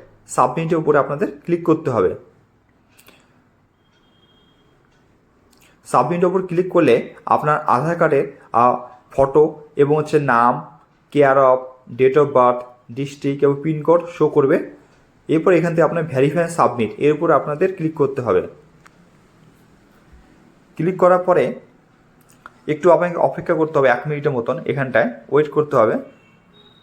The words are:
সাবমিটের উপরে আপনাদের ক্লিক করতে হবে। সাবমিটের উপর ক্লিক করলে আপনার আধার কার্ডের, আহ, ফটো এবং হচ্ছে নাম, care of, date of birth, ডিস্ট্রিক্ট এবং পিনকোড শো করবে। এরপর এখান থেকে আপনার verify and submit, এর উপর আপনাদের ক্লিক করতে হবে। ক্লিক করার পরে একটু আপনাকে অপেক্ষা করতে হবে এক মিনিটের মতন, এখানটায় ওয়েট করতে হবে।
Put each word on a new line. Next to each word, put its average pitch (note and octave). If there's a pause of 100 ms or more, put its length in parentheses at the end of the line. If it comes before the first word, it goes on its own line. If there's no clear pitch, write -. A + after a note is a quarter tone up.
(260)
সাবমিটের D#3+
উপরে D#3
আপনাদের C#3+
ক্লিক E3+
করতে D#3+
হবে। G2 (3750)
সাবমিটের E3
উপর F#3
ক্লিক F3+
করলে C#3 (120)
আপনার D3+
আধার D3
কার্ডের, C#3 (140)
আহ, A#2+ (340)
ফটো D3+
এবং C#3+
হচ্ছে D3+
নাম, B2+ (340)
care C#3
of, C3 (400)
date C3
of D3
birth, B2 (320)
ডিস্ট্রিক্ট C#3
এবং C#3+
পিনকোড D#3+
শো -
করবে। C#3+ (580)
এরপর D#3+
এখান E3+
থেকে E3
আপনার E3
verify C3+
and E3+
submit, A#2 (100)
এর D3
উপর D#3+
আপনাদের D3+
ক্লিক D#3
করতে C3+
হবে। F#2 (2250)
ক্লিক E3
করার F3+
পরে F3+ (1120)
একটু D3+
আপনাকে E3+
অপেক্ষা E3
করতে D#3
হবে C3+
এক B2
মিনিটের D3
মতন, B2+
এখানটায় B2 (180)
ওয়েট D3
করতে D3
হবে। A#2 (840)